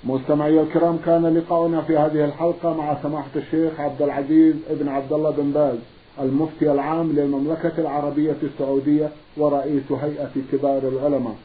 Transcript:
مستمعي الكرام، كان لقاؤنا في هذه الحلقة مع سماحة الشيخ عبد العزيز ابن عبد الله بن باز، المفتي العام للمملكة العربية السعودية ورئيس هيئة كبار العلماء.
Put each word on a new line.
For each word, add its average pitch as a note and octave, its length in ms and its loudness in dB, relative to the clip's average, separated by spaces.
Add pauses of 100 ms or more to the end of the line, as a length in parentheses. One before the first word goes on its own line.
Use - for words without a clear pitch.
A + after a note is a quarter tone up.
مستمعي D3+ 560 2
الكرام، E3 460 2
كان E3+ 200 4
لقاؤنا E3 560 2
في D#3 140 0
هذه D3+ 280 2
الحلقة E3 520 -2
مع D3+ 260 -4
سماحة D3 340 -6
الشيخ D#3 440 -2
عبد C#3+ 220 -2
العزيز D3 520 4 (160)
ابن D3 180 -2
عبد C3+ 240 -2
الله D3+ 180 0
بن C#3+ 200 0
باز، C#3 280 2 (420)
المفتي D3 520 0
العام D#3 400 0
للمملكة D3 680 0
العربية D3 640 -2
السعودية C#3+ 680 0 (260)
ورئيس C#3+ 560 0
هيئة C#3+ 380 -4 (220)
كبار C#3 360 0
العلماء. C3 560 -2